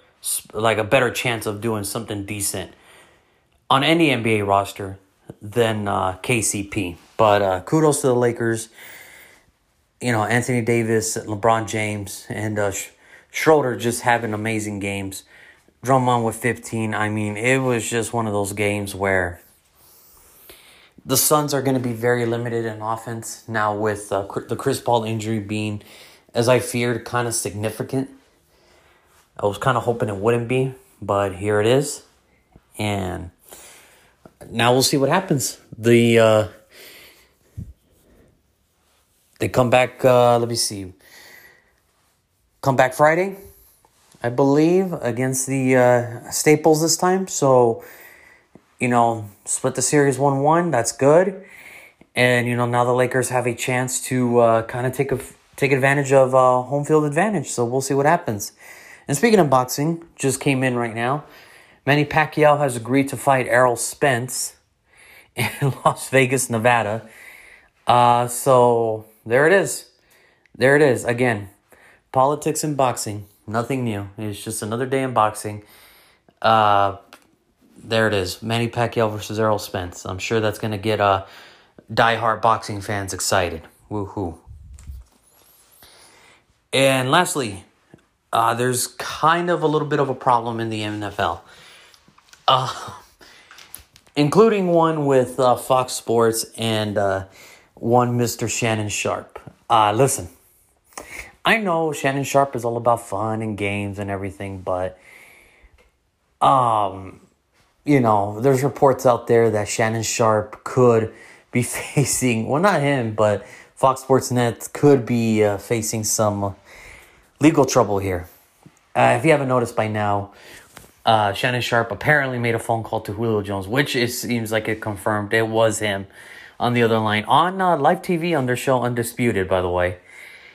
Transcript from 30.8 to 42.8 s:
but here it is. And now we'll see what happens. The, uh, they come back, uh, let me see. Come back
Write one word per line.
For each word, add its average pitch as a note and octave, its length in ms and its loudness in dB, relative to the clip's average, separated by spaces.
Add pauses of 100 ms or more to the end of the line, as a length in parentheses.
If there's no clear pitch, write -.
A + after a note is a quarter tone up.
but G2+ 360 -2
here G#2 260 0
it G#2+ 60 2
is. C#3 360 0 (720)
And F#2 520 -6 (1200)
now A#2 240 4
we'll C3 80 4
see C#3 160 2
what C3+ 120 2
happens. E3+ 500 -2 (180)
The, A#2 420 6
uh, A2 280 4 (3000)
they G#2+ 80 -2
come A#2+ 220 2
back, B2+ 340 2
uh, B2 360 6
let A#2 100 -2
me A#2 60 -4
see. G2 380 -6 (1700)
Come C3 140 0
back B2+ 200 4